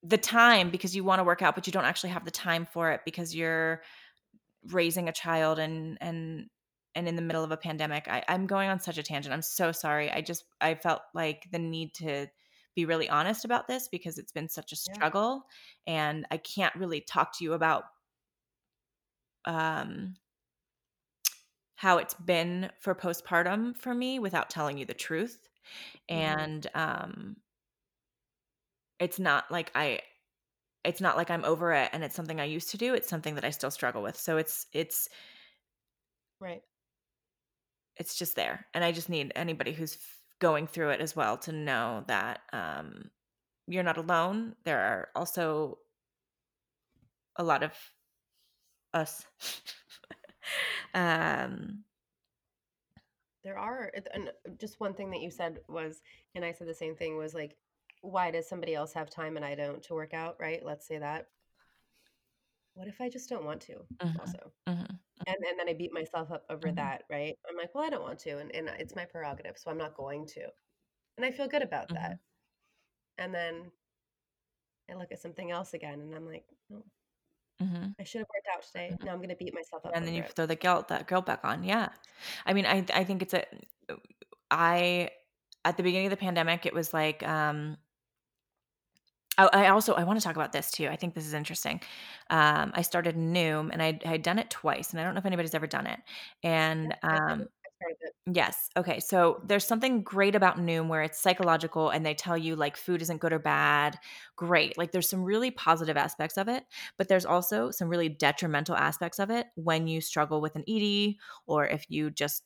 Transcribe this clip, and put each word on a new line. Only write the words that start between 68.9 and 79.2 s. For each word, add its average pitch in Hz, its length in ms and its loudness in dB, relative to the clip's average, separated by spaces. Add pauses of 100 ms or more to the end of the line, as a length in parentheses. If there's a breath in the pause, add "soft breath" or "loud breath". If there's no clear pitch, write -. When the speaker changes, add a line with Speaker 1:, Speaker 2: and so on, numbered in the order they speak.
Speaker 2:
my 175 100 -8
prerogative, 151 520 -12
so - 140 -12
I'm 156 60 -8
not 151 200 -10
going 143 300 -10
to." - 220 -14 (680)
And 247 80 -4
I 262 60 -2
feel 269 160 -6
good 285 160 0
about 143 260 -6
Speaker 1:
Mm-hmm. 170 60 -6
Speaker 2:
that. 170 240 -8 (1000)
And 185 160 -8
then 170 380 -8 (1200)
I 180 60 -14
look 180 160 -12
at - 80 -14
something 170 320 -12
else 175 220 -6
again, 147 280 -12
and 151 140 -14
I'm 160 120 -14
like, 160 180 -16 (260)
"Oh, 208 120 -18 (800)
Speaker 1:
Mm-hmm. 185 380 -4
Speaker 2:
I 196 40 -12
should 220 160 -10
have 214 140 -8
worked 202 220 -6
out - 80 -10
today. 180 320 -10
Speaker 1:
Mm-hmm. - 100 -10
Speaker 2:
Now 185 80 -8
I'm 180 80 -8